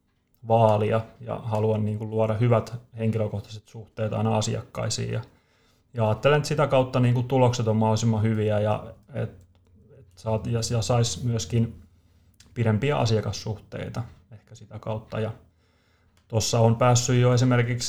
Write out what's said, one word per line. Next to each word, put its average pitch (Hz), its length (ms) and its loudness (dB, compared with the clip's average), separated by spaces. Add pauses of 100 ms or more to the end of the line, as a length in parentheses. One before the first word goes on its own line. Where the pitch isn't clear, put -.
(480)
vaalia 110 540 4 (200)
ja 110 220 -10
haluan 107 420 0
niin 107 120 -4
kuin 110 120 -8
luoda 110 240 0
hyvät 113 400 2 (240)
henkilökohtaiset 107 720 -4
suhteet 110 460 -8
aina 110 240 0
asiakkaisiin. 113 760 -4
Ja, 113 80 -4 (720)
ja 113 140 0
ajattelen, 135 300 2
että 147 100 -2
sitä 147 200 0
kautta 131 320 2
niin 120 140 4
kuin 123 140 -2
tulokset 123 400 2
on 107 100 2
mahdollisimman 110 460 2
hyviä 107 360 0
ja 107 340 -2 (200)
et, 117 160 -6 (720)
et - 60 -20 (100)
saat, 110 320 -4
ja, 117 120 -2 (120)
ja 117 100 0
sais 120 420 0
myöskin 117 580 -2 (720)
pidempiä 120 440 0
asiakassuhteita 110 1080 -4 (280)
ehkä 113 240 -20
sitä 104 240 -18
kautta. 110 400 -8
Ja 110 120 -4 (960)
tossa 113 320 0
on 113 160 6
päässyt 123 460 4
jo 123 120 4
esimerkiksi 120 560 2